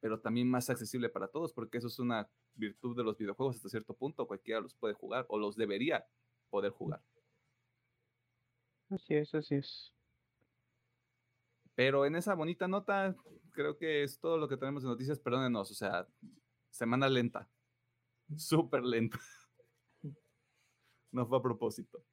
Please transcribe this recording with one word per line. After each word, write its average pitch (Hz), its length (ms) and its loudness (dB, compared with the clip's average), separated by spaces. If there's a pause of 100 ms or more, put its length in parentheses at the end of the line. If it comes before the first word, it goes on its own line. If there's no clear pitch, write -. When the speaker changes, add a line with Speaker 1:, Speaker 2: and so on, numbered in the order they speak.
Speaker 1:
pero 110 200 -2
también 120 280 2
más 127 220 2
accesible 120 380 -2
para 98 180 -4
todos, 160 260 -4
porque 113 260 -6
eso 120 100 -4
es - 100 -10
una 117 320 0 (240)
virtud 117 420 -6
de 120 60 -2
los 107 160 0
videojuegos 113 380 -2
hasta 107 120 -14
cierto 107 260 -6
punto, 135 340 -4
cualquiera 110 320 -4
los - 160 -12
puede 107 180 -2
jugar, 120 340 -4
o 107 120 -2
los 104 160 -2
debería 110 500 0 (440)
poder 101 200 2
jugar. - 320 -6 (1900)
Speaker 2:
Así 190 240 -2
es, 151 200 2
así 151 220 0
es. - 360 -6 (1800)
Speaker 1:
Pero 135 320 6
en 147 80 2
esa 180 200 0
bonita 170 340 -2
nota, 196 480 0 (340)
creo 147 260 -2
que 151 280 0
es 139 160 -8
todo 165 180 2
lo 151 80 0
que 139 100 -2
tenemos 135 280 -4
de 135 60 -2
noticias, 131 280 -2
perdónenos, 120 540 0
o - 20 -14
sea, 92 320 -2 (640)
semana 127 380 2
lenta, 123 400 2 (880)
súper 151 480 2
lenta. 117 380 2
<laughs> - 1000 -18 (920)
No 123 160 0
fue 131 100 4
a 117 40 2
propósito. 113 720 -2